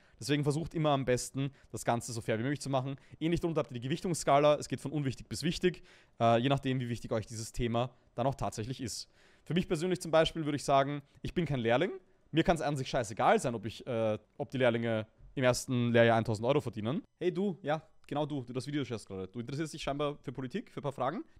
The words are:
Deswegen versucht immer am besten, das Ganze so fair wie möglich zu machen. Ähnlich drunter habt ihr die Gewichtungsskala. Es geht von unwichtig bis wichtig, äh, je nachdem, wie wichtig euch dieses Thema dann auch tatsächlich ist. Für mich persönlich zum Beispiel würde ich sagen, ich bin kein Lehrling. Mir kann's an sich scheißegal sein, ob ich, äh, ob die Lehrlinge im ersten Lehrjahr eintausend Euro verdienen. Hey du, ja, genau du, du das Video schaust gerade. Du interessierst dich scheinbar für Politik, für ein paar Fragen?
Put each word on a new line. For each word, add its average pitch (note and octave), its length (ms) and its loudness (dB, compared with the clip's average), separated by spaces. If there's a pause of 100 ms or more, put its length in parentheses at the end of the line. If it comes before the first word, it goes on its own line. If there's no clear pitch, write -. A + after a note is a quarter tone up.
(200)
Deswegen D3 220 0
versucht D3 320 -2
immer D3+ 160 2
am C3+ 160 2
besten, C3 440 0 (200)
das - 160 -8
Ganze A#2+ 260 0
so A2+ 80 -6
fair A2 180 0
wie A2 40 -2
möglich C#3 180 -2
zu - 80 -8
machen. C3+ 280 -2 (220)
Ähnlich E3 220 0
drunter D#3+ 200 0
habt - 100 -2
ihr - 40 -12
die A#2+ 60 -6
Gewichtungsskala. D3 760 4
Es C3+ 120 -6
geht C3 120 -4
von C3+ 120 -6
unwichtig C#3+ 340 -4
bis A2 160 -8
wichtig, F3 400 0 (380)
äh, A#2 160 6
je B2 140 2
nachdem, C3 300 0
wie A#2+ 100 -4
wichtig A#2+ 220 -6
euch A2 120 -2
dieses A2 280 -10
Thema A#2+ 380 -2 (240)
dann A#2 120 0
auch C3+ 80 0
tatsächlich A#2 480 -6
ist. - 260 -8 (360)
Für C#3+ 100 -4
mich - 140 0
persönlich F3 340 -2
zum E3+ 80 -8
Beispiel D#3+ 340 4
würde D3 120 -2
ich C#3 80 -6
sagen, C#3 360 2 (220)
ich - 100 -6
bin E3+ 140 0
kein C3+ 140 -2
Lehrling. A#2+ 320 4 (380)
Mir D#3+ 140 4
kann's E3+ 160 2
an D3 160 -2
sich C3 140 -6
scheißegal B2+ 480 2
sein, B2+ 160 -2
ob G#2+ 100 -6
ich, - 220 -10
äh, A2+ 320 0 (180)
ob D3 140 -8
die C3 80 -4
Lehrlinge A#2 480 2 (280)
im C3+ 100 0
ersten A#2+ 480 2
Lehrjahr A#2 260 8
eintausend A2 280 -2
Euro C#3+ 140 4
verdienen. A#2 420 -4 (180)
Hey F3 120 0
du, F#3 300 -2
ja, D3+ 180 -2 (260)
genau D3 200 -2
du, C#3+ 160 -4
du B2 100 -12
das B2+ 140 -6
Video D3 180 -2
schaust A2 220 -8
gerade. F#2+ 220 -8
Du - 100 -12
interessierst C#3 360 -6
dich D3+ 80 -10
scheinbar D3 400 -4
für C#3 100 -10
Politik, C3+ 380 -8
für - 100 -12
ein - 20 -14
paar C#3 100 -4
Fragen? D3 320 -4 (160)